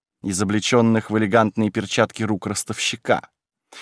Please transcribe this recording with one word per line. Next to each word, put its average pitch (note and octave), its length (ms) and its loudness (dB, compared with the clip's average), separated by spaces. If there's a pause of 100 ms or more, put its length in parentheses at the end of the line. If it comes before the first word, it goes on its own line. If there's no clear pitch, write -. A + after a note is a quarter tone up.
(220)
из F#2+ 200 -2
облеченных A2 680 2
в G#2+ 80 0
элегантные A2 520 2
перчатки A2 540 -2
рук G#2 240 -4
ростовщика. - 840 -4 (520)